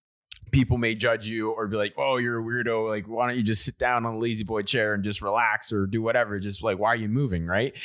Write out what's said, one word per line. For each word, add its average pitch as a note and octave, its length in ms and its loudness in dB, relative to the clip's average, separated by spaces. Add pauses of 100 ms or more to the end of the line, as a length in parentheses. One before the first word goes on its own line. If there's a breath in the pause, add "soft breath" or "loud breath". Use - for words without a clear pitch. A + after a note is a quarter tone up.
(540)
people B2+ 240 4
may A2+ 160 2
judge A2 340 0
you A2 220 -2
or A2 160 -4
be G#2 100 -4
like, G#2 220 0
"Oh, C3+ 180 0
you're A#2+ 220 -2
a A2+ 40 -4
weirdo. A2+ 460 -2
Like, G#2+ 180 -4
why A#2 200 -2
don't B2 100 -2
you B2 60 0
just G#2+ 220 2
sit B2+ 120 -4
down B2 300 0
on A2+ 80 -4
the A2 60 -4
lazy A2+ 240 -2
boy G#2+ 180 -2
chair G#2+ 320 2
and G2 80 -2
just G2+ 180 -2
relax A2 520 0
or G2+ 140 2
do A2 140 -2
whatever?" A2+ 380 2
Just G2 240 -4
like, G2+ 160 0
"Why G#2 120 2
are A#2+ 60 4
you A2 120 -4
moving?" G#2+ 360 0
Right? G2+ 400 0